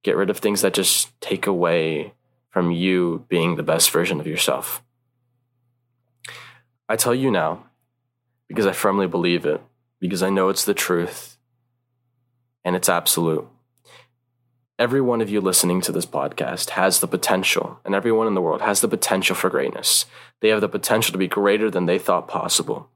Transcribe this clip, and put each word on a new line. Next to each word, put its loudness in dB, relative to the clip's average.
Get 0
rid 0
of -4
things 0
that 2
just 0
take -4
away 0
from 0
you 0
being 0
the -6
best 2
version 0
of -8
yourself. -4
I 0
tell 2
you 0
now, -2
because 0
I 2
firmly 2
believe 0
it, 0
because -4
I 0
know 2
it's -2
the 0
truth, -4
and 0
it's 0
absolute. 0
Every 2
one 2
of 0
you 2
listening 2
to -4
this -4
podcast -4
has 2
the -2
potential, 0
and -2
everyone 2
in 0
the 0
world 0
has 0
the 2
potential 0
for 0
greatness. 0
They 4
have 4
the 2
potential 0
to -4
be 2
greater 2
than 0
they 2
thought 0
possible. -4